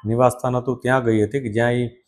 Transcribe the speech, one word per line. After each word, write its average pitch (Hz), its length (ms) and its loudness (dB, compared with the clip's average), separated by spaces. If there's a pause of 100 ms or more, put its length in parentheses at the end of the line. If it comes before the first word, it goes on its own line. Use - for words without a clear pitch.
નિવાસસ્થાન 123 500 2
હતું 123 260 -4
ત્યાં 127 220 0
ગઈ 110 200 2
હતી 139 160 -4
કે 123 80 -8
જ્યાં 117 240 0
એ 123 160 -2 (200)